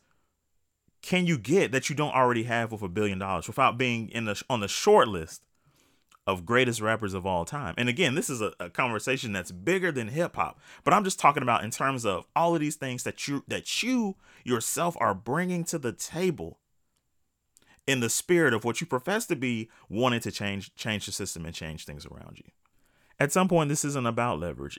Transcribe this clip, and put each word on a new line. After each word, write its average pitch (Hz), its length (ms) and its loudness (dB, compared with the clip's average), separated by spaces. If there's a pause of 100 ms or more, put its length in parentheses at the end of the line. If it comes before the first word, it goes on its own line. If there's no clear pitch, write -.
(1040)
can 180 220 2
you 165 100 4
get 120 340 2
that 127 160 0
you 143 80 -4
don't 147 200 -2
already 120 300 4
have 117 260 -2
with 107 100 -8
a 98 80 -4
billion 98 300 0
dollars 95 260 -2
without 120 320 2
being 120 320 0
in 113 160 -4
the, 104 240 -4
on 123 100 0
the 101 80 -2
short 202 400 6
list 87 360 -6 (840)
of 90 220 -2
greatest 117 340 4
rappers 110 320 0
of 92 140 -4
all 87 180 0
time? 120 320 -8
And 120 100 0
again, 127 280 2
this 190 120 -2
is 120 140 -4
a, 98 180 -2
a 87 120 -10
conversation 127 600 -2
that's 92 200 -4
bigger 170 400 0
than 120 160 -4
hip 151 280 -2
hop, 85 240 -6 (240)
but - 120 6
I'm 208 80 4
just 190 160 -4
talking 143 240 6
about 117 200 2
in 107 60 -6
terms 131 380 -2
of 90 180 -2 (100)
all 170 200 4
of 165 40 0
these 147 160 -2
things 127 280 -8
that - 240 -6
you, 143 200 -4
that - 360 -4
you 226 320 2 (280)
yourself 165 560 0
are 107 140 4
bringing 165 520 -2
to - 120 -4
the 127 140 -2
table 135 640 -4 (1300)
in 135 140 2
the 117 100 2
spirit 160 460 4
of 110 100 0
what 117 160 0
you 170 60 -6
profess 196 400 -2
to 175 80 0
be 120 340 -4 (180)
wanting 117 340 2
to 104 100 -6
change, 98 420 -6
change 107 320 -4
the 98 60 -8
system 85 340 -6
and 82 80 -10
change 80 320 -10
things 71 220 -14
around - 360 -18
you. - 60 -20 (680)
At 139 120 2
some 185 160 4
point, 165 220 4
this 143 160 0
isn't 143 220 -2
about 117 320 0
leverage. 71 400 -6